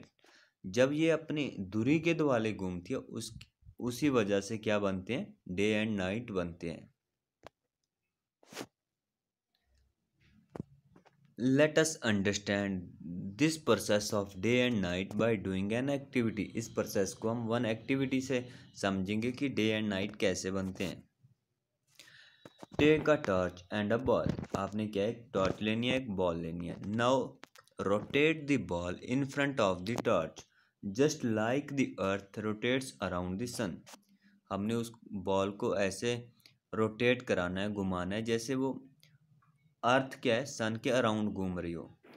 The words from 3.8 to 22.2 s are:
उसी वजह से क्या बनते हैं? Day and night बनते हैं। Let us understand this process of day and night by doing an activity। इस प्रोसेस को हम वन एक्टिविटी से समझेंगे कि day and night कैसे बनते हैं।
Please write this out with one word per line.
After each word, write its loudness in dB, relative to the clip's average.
उसी 0
वजह 4
से -6
क्या 2
बनते -2
हैं? -6
Day 2
and 0
night -4
बनते -4
हैं। -12
Let 4
us 6
understand 2
this 4
process 2
of 0
day 4
and 0
night -2
by 2
doing -2
an 0
activity। -2
इस -6
प्रोसेस -2
को -4
हम -2
वन 0
एक्टिविटी 0
से -2
समझेंगे 0
कि -2
day 2
and -2
night -4
कैसे 0
बनते -4
हैं। -10